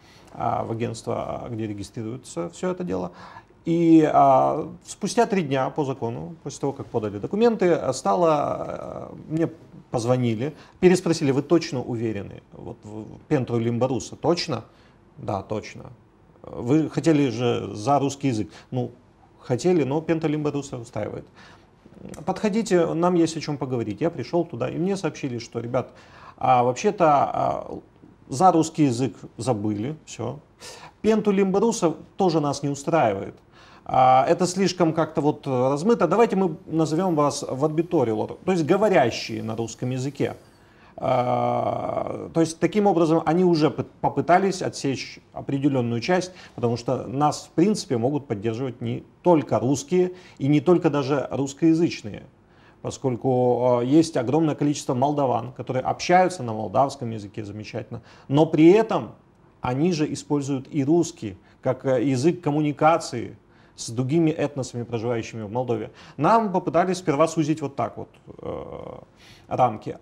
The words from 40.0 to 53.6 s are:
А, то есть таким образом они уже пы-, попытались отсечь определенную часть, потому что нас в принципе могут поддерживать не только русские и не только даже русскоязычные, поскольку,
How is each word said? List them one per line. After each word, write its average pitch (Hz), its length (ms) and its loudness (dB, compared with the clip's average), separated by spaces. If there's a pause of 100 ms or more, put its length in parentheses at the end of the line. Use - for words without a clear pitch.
А, 123 1400 -2
то 165 80 0
есть 160 200 -2
таким 202 260 2
образом 165 400 2
они 170 180 2
уже 165 260 4
пы-, - 160 -6 (140)
попытались 170 640 2
отсечь - 560 -6 (140)
определенную 131 680 -2
часть, 180 300 0 (240)
потому 117 220 0
что - 320 -4
нас 139 420 0
в - 60 -16
принципе 175 400 2
могут 127 300 -2
поддерживать 117 540 -4
не 120 220 -6 (200)
только 147 360 4
русские 180 540 0 (260)
и 135 80 -2
не 147 140 4
только 170 280 4
даже 139 440 0
русскоязычные, 139 920 0 (600)
поскольку, 123 960 0